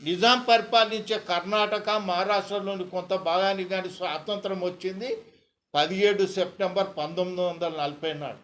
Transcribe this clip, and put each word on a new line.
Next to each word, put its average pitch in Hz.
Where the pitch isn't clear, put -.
నిజాం 214
పరిపాలించే 220
కర్ణాటక, 208
మహారాష్ట్రలోని 190
కొంత 180
భాగానికి 190
కానీ 185
స్వాతంత్రం 190
వచ్చింది 190
పదిహేడు 196
సెప్టెంబర్ 185
పంతొమ్మిది 180
వందల 165
నలభై 147
నాడు 123